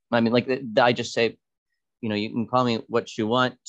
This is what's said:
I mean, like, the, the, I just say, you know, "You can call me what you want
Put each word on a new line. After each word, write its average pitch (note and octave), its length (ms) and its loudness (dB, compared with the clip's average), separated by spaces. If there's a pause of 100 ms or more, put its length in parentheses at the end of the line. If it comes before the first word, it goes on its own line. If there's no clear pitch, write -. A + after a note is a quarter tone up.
(120)
I A#2 100 2
mean, A#2 120 2
like, B2 140 2
the, C3 140 -2 (120)
the, B2+ 100 4
I B2 100 4
just A2+ 200 -6
say, A#2 240 0 (640)
you A2+ 80 -4
know, G#2 60 -2
"You G#2 140 -2
can A2+ 180 -4
call B2+ 160 2
me A#2 120 0 (120)
what - 300 -4
you A2 100 -2
want B2 280 0 (140)